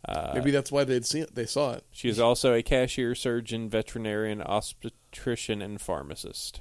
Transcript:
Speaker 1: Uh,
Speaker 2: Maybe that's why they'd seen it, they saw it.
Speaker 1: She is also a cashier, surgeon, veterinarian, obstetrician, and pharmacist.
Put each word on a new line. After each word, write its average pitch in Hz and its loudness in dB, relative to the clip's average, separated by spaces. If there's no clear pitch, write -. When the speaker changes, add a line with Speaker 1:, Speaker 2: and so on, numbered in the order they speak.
Speaker 1:
Uh, - -4
Speaker 2:
Maybe 131 2
that's 139 2
why 143 4
they'd 127 2
seen 156 -2
it, - -14
they 117 -2
saw 135 0
it. - -10
Speaker 1:
She - -2
is 107 2
also 120 6
a 117 4
cashier, 127 2
surgeon, 113 -2
veterinarian, 107 -2
obstetrician, - -4
and 101 -8
pharmacist. - -8